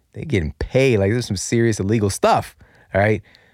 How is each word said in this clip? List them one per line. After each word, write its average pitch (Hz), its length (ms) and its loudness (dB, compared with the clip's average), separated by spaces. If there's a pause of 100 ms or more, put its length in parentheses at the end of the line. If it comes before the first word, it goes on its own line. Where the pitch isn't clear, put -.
(120)
they - 120 -12
getting 92 360 -2
paid. 131 380 2
Like, 98 120 2
there's 120 160 -2
some 101 100 -4
serious 117 440 0
illegal 101 300 0
stuff, - 460 0 (380)
all 95 60 2
right? 104 200 2 (340)